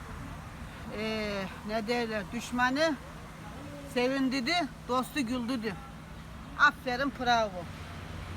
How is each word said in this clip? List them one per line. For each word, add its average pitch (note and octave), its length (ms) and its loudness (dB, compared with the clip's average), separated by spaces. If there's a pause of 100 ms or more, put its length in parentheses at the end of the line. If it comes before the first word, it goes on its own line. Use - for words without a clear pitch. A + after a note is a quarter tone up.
(960)
Ee, G#3+ 460 -2 (240)
ne G#3+ 200 0
derler? A3+ 440 0
Düşmanı B3+ 640 4 (960)
sevindirdi, C4+ 760 2 (200)
dostu B3+ 340 2
güldürdü. A3+ 540 0 (840)
Aferin, C4+ 600 6
bravo. A3+ 440 4 (720)